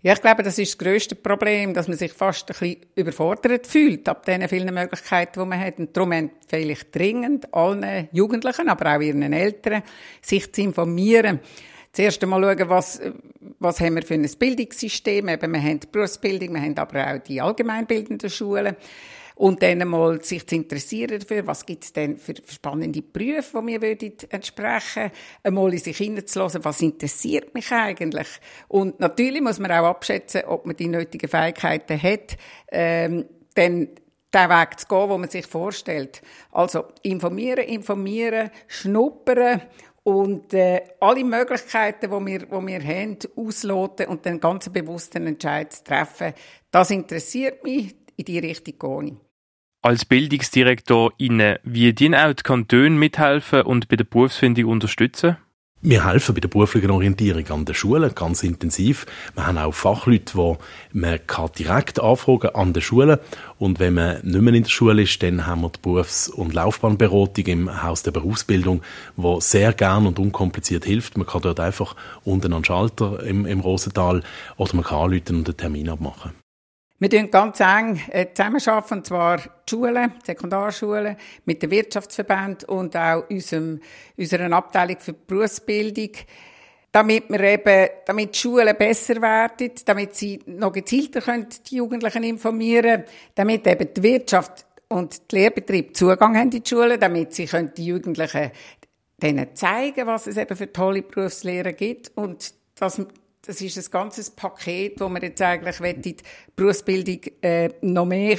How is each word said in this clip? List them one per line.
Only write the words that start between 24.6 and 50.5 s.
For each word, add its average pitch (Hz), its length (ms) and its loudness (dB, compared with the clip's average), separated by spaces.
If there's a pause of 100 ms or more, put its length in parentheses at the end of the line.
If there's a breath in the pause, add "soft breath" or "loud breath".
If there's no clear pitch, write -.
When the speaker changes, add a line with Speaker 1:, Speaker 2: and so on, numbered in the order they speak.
Speaker 1:
Einmal 190 300 2
in 175 60 -4
sich 160 180 -8
hineinzuhören, 190 680 -6
was 151 200 -4
interessiert - 720 -4
mich 240 180 -8
eigentlich. 175 560 -4 (400 loud breath)
Und 196 320 0
natürlich 262 400 0
muss 226 180 -2
man 190 140 -4
auch 165 140 4
abschätzen, 190 600 -2
ob - 200 -6
man 165 100 -8
die 170 120 -4
nötigen 165 400 -6
Fähigkeiten 160 720 -2
hat, 196 360 -2 (340 loud breath)
ähm, 165 540 0 (300)
dann 175 340 2 (460)
den 180 160 6
Weg 170 280 4
zu - 80 -12
gehen, 202 220 0
wo 196 100 -2
man 175 120 -8
sich 180 160 -10
vorstellt. 165 760 -8 (320 soft breath)
Also 170 320 0 (180)
informieren, 196 600 -4
informieren, 220 840 -4 (160 soft breath)
schnuppern 240 960 0 (420 soft breath)
und, 196 500 0
äh, 180 260 4 (200)
alle 247 220 4
Möglichkeiten, 233 880 -2
die 196 160 -4
wir, 190 120 -6
die 185 280 -8
wir 185 160 -8
haben, 185 360 -6 (180)
ausloten 196 720 -4
und 175 180 -8
dann 170 160 -6
ganz 180 300 -2
bewussten 170 560 -8
Entscheid 151 440 -4
zu - 140 -18
treffen. 156 480 -4 (380 soft breath)
Das 180 200 6
interessiert 190 720 -6
mich, 240 320 -4 (220)
in - 80 -10
die 170 140 -6
Richtung 165 400 -10
gehe 143 340 -6
ich. 113 80 -20 (600)
Speaker 2:
Als 120 240 2
Bildungsdirektorin, 123 1600 2